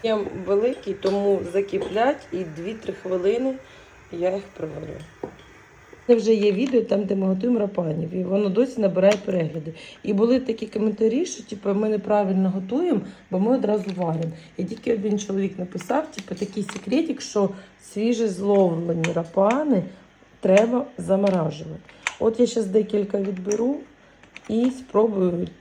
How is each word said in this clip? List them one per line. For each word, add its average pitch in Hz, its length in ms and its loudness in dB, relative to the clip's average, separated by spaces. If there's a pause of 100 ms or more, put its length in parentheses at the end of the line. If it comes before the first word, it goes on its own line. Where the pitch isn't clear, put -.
Є 220 140 2 (280)
великий, 202 480 0
тому 196 480 0 (120)
закиплять 196 800 0
і 170 60 -4
дві-три 185 560 -8
хвилини 208 640 0 (560)
я 180 240 -2
їх 196 80 -6
проварю. 156 500 -10 (1120)
Це 240 80 8
вже 220 180 2
є 208 180 4
відео, 240 300 2
там, 202 240 0
де 196 100 -2
ми 190 120 0
готуємо 214 320 0
рапанів, 175 540 -4
і 185 100 -4
воно 196 260 0
досі 233 320 0
набирає 190 440 4
перегляди. 160 480 -4 (300)
І - 100 -2
були 233 260 4
такі 226 280 -4
коментарі, 220 580 0
що, - 180 -12
типу, 202 300 -4
ми 214 160 0
неправильно 196 600 2
готуємо, 247 520 0 (280)
бо 185 100 -2
ми 233 160 4
одразу 202 400 0
варимо. 165 360 -2 (260)
І 190 60 -4
тільки 226 300 -2
один 208 260 0
чоловік 196 400 -4
написав, 240 520 -4
типу, - 240 -10
такий 202 280 -6
секретик, 262 580 -2
що 196 280 0 (440)
свіже 226 340 0
зловлені 170 840 2
рапани 202 680 2 (560)
треба 233 460 4 (120)
заморажувати. 165 840 0 (380)
От 220 200 2
я 240 80 6
щас 226 180 -2
декілька 202 520 0
відберу 202 600 -2 (680)
і 233 240 2
спробую 190 760 0 (140)